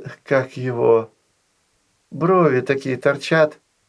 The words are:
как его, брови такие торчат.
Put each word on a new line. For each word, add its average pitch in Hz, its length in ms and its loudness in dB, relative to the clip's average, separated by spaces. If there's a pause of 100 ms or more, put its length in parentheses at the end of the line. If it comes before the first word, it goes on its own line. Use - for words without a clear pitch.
(240)
как 131 320 -2
его, 120 560 0 (1000)
брови 156 520 2
такие 135 360 -4
торчат. 151 640 0 (300)